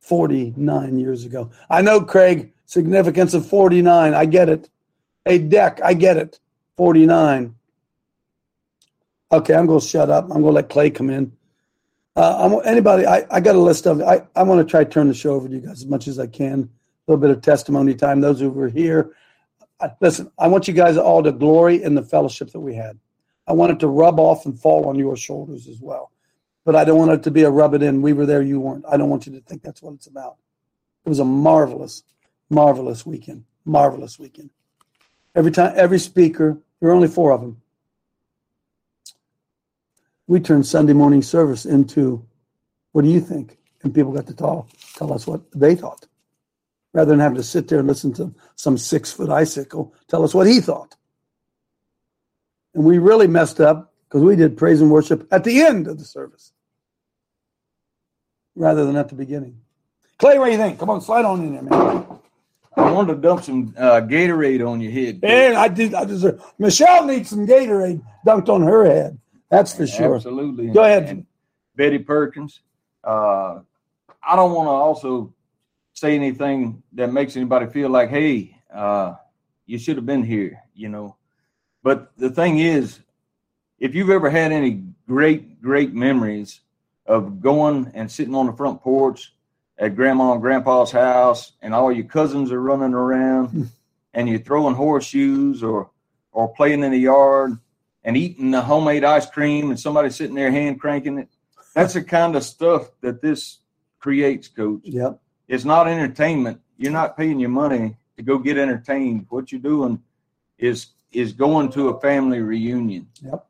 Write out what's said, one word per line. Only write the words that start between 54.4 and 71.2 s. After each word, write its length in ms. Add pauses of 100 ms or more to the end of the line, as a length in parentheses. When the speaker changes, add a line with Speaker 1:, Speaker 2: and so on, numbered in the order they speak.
Speaker 1:
praise 240
and 80
worship 420
at 120
the 180
end 260
of 120
the 60
service 480 (2000)
rather 300
than 100
at 140
the 60
beginning. 420 (600)
Clay, 220
what 60
do 80
you 40
think? 220
Come 100
on, 120
slide 240
on 180
in 100
there, 80
man. 440 (720)
Speaker 2:
I 140
wanted 240
to 60
dump 220
some, 340
uh, 240
Gatorade 640
on 140
your 100
head, 300
Speaker 1:
Man, 300
Speaker 2:
Coach. 80
Speaker 1:
I 80
did, 260
I 120
deserve, 360 (160)
Michelle 480
needs 240
some 160
Gatorade 560 (240)
dunked 240
on 140
her 220
head. 320 (320)
That's 260
for 120
sure. 280
Speaker 2:
Absolutely. 540
Speaker 1:
Go 140
ahead. 200
Speaker 2:
And 220 (500)